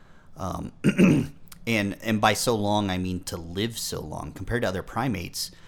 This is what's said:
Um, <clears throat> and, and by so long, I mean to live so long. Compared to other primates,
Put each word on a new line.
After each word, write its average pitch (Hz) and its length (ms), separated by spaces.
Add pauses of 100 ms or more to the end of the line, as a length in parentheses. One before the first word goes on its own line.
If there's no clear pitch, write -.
(360)
Um, - 360 (120)
<clears throat> - 480 (340)
and, 104 360
and 110 180
by 110 140
so 120 200
long, 104 360
I 90 80
mean 92 260
to - 120
live 98 420
so - 220
long. - 320
Compared 120 300
to 107 60
other 92 140
primates, 113 680 (180)